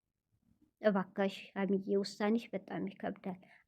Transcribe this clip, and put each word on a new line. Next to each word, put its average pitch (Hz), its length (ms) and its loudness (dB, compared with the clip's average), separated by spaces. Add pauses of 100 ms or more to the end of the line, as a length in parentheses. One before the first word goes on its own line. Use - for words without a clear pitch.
(840)
እባካሽ 196 540 2 (160)
ሀይሚዬ 196 440 2
ውሳኔሽ 214 520 0
በጣም 190 360 -6
ይከብዳል። 190 540 -6 (300)